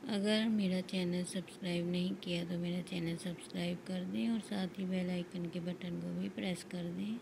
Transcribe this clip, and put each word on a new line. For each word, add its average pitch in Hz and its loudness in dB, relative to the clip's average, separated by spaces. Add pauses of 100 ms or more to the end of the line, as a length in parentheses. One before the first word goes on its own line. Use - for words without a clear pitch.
(160)
अगर 214 4
मेरा 190 4 (120)
channel 180 2 (100)
subscribe 175 0
नहीं 180 2 (100)
किया 170 0
तो 175 -2
मेरा 175 0
channel 170 0
subscribe 175 -2 (100)
कर 185 -2 (100)
दें 226 2
और 226 2
साथ 190 -2
ही 190 0
bell 180 2
icon 175 -2
के 180 -2
button 175 -4
को 175 -2
भी 196 0
press 190 -2
कर 175 -2
दें 196 -2